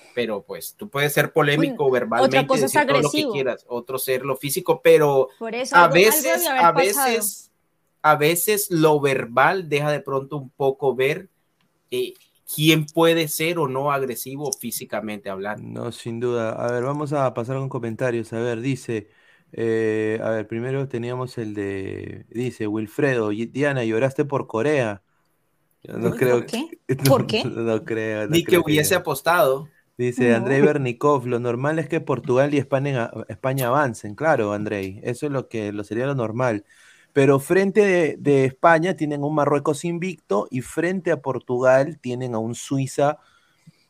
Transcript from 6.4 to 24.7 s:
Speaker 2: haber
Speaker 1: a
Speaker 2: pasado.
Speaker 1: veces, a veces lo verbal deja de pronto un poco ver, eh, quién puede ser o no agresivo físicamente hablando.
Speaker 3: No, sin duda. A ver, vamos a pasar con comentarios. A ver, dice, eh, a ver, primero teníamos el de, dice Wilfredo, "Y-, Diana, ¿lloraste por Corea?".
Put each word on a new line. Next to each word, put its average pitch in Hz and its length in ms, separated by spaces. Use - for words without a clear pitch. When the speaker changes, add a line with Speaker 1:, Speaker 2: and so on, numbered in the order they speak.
Speaker 2:
haber 196 140
Speaker 1:
a 170 80
Speaker 2:
pasado. 233 420
Speaker 1:
veces, - 380
a 151 140
veces 175 560
lo 156 280
verbal 139 720
deja 147 220
de 143 80
pronto 139 380
un 131 120
poco 135 460
ver, 143 340
eh, 123 220
quién 156 340
puede 165 400
ser 165 320
o 147 80
no 135 240
agresivo 135 600
físicamente 107 800
hablando. 101 340
Speaker 3:
No, 117 100
sin 117 280
duda. 120 340
A 120 180
ver, 123 120
vamos 143 300
a 135 200
pasar 127 240
con 135 120
comentarios. 117 640
A 113 60
ver, 117 220
dice, 123 480
eh, 110 720
a 110 80
ver, 110 160
primero 131 400
teníamos 123 500
el 107 160
de, 98 760
dice 117 380
Wilfredo, 110 640
"Y-, 110 140
Diana, 135 380
¿lloraste 123 420
por 135 220
Corea?". 117 540